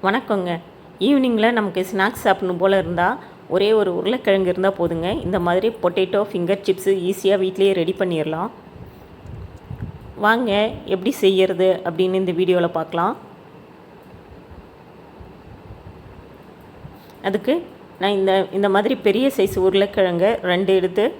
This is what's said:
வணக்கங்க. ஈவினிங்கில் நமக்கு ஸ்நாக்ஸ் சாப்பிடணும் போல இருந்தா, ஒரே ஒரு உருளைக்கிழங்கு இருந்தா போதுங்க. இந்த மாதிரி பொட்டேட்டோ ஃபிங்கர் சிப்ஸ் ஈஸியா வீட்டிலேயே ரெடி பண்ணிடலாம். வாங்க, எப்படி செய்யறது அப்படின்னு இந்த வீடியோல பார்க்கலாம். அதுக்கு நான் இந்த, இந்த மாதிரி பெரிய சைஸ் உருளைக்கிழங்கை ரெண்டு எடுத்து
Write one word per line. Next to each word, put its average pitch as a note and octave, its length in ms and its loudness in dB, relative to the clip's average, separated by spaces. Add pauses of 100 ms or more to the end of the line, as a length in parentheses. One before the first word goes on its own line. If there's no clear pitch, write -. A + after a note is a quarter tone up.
வணக்கங்க. G3 460 0 (540)
ஈவினிங்கில் A#3+ 520 2
நமக்கு F#3+ 320 -2
ஸ்நாக்ஸ் G3 360 -2
சாப்பிடணும் F#3 360 2
போல G3 200 4
இருந்தா, F3 260 0 (460)
ஒரே G3 160 2 (100)
ஒரு G3 200 0
உருளைக்கிழங்கு G3 520 0
இருந்தா F#3 280 0
போதுங்க. E3+ 280 -2 (180)
இந்த F#3 120 -2 (100)
மாதிரி F#3 220 2 (140)
பொட்டேட்டோ F#3 380 0 (100)
ஃபிங்கர் G3 360 -2
சிப்ஸ் F#3+ 220 0 (200)
ஈஸியா G3+ 340 0
வீட்டிலேயே F#3+ 360 2
ரெடி E3+ 220 -2
பண்ணிடலாம். E3 500 -4 (1700)
வாங்க, A#3 260 2 (420)
எப்படி G3 200 -2 (100)
செய்யறது F#3 460 4 (200)
அப்படின்னு F#3 320 0
இந்த F3+ 200 -2
வீடியோல F3+ 360 2
பார்க்கலாம். E3+ 400 -2 (4000)
அதுக்கு A#3 260 0 (440)
நான் G3+ 220 0
இந்த, F#3+ 100 2 (280)
இந்த G3+ 180 2
மாதிரி G#3+ 200 0 (120)
பெரிய A#3+ 180 2 (100)
சைஸ் F#3+ 300 0
உருளைக்கிழங்கை G3 680 2 (200)
ரெண்டு F#3 260 2
எடுத்து F#3 260 0 (140)